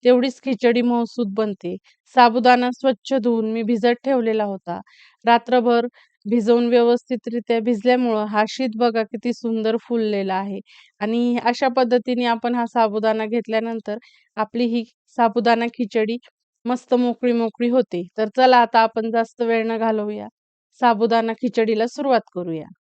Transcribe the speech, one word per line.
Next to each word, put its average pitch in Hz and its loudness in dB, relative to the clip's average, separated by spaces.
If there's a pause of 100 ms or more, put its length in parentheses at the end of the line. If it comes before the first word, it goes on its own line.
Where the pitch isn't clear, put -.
तेवढीच 247 2
खिचडी 240 0
मऊसूत 240 -2
बनते. 202 -4 (400)
साबुदाणा 247 4
स्वच्छ 254 -2
धुवून 226 0
मी 226 -4
भिजत 233 2
ठेवलेला 226 0
होता. 190 -8 (460)
रात्रभर 233 2 (380)
भिजवून 233 2
व्यवस्थितरित्या 240 0
भिजल्यामुळं 233 0
हा 208 0
शीत 240 -6
बघा 226 -2
किती 233 -6
सुंदर 226 -2 (100)
फुललेला 208 -2
आहे. 196 -6 (420)
आणि 240 0
अशा 247 0
पद्धतीने 247 0
आपण 240 -2
हा 233 -2
साबुदाणा 220 -2
घेतल्यानंतर 220 -4 (400)
आपली 220 -4
ही 233 -2 (340)
साबुदाणा 233 2
खिचडी 226 -2 (480)
मस्त 247 -4
मोकळी 247 0
मोकळी 233 -2
होते. 240 0 (140)
तर 220 -2 (100)
चला 254 6
आता 233 4
आपण 226 -2
जास्त 226 -2
वेळ 226 0
न 226 -4
घालवूया, 214 -4 (540)
साबुदाणा 226 2
खिचडीला 226 -2
सुरुवात 254 -2
करूया. 165 -8 (220)